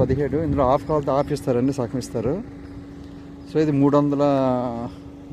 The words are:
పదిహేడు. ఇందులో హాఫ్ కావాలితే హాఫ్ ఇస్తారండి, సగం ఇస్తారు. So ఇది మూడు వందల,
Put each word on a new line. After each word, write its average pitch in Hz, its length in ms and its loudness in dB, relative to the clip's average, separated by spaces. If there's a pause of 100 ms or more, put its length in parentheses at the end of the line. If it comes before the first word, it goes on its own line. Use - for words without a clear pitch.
పదిహేడు. 131 360 0 (100)
ఇందులో 139 220 2
హాఫ్ 143 200 2
కావాలితే 147 280 0
హాఫ్ 143 180 0
ఇస్తారండి, 131 440 0
సగం 123 240 -2
ఇస్తారు. 120 300 -2 (1160)
So - 140 -6
ఇది 151 180 2
మూడు 143 180 6
వందల, 143 240 2 (1080)